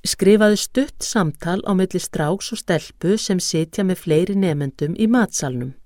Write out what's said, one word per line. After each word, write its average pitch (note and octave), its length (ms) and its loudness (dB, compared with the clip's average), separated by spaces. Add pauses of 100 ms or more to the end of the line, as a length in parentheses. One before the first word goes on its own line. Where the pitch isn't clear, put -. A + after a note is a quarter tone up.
Skrifaðu G#3 560 4
stutt - 420 -4
samtal F3+ 600 -2
á - 80 0
milli F#3 260 0
stráks E3+ 540 -4
og A3 80 -8
stelpu F3 560 -2
sem F#3+ 240 -2
sitja E3+ 480 -2
með F#3 160 -4
fleiri F3 320 2
nemendum D3+ 640 -2
í G#3+ 80 4
matsalnum. C3+ 640 0 (140)